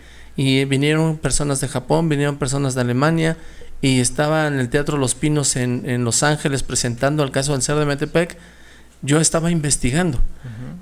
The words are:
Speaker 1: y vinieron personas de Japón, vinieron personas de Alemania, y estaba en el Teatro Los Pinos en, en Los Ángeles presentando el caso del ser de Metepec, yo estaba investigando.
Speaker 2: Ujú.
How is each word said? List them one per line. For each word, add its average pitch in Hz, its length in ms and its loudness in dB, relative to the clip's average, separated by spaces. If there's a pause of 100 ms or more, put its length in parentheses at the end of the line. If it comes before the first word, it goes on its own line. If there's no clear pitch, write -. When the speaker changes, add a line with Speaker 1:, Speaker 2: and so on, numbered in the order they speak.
(360)
Speaker 1:
y 135 300 4
vinieron 151 520 2
personas 143 420 0
de 139 80 -2
Japón, 156 400 0
vinieron 143 280 0
personas 139 380 0
de 131 80 -2
Alemania, 160 540 2 (460)
y 131 180 4
estaba 151 460 0
en 143 120 -2
el 127 100 0
Teatro 147 300 0
Los 127 160 0
Pinos 147 420 0
en, 123 320 -2
en 123 160 0
Los 113 180 0
Ángeles 143 400 0
presentando 131 640 -2
el 131 60 -4
caso 139 220 -2
del 131 100 -2
ser 151 140 0
de 151 100 2
Metepec, 147 500 -2 (680)
yo 143 160 2
estaba 165 320 2
investigando. 147 680 0
Speaker 2:
Ujú. 127 640 -2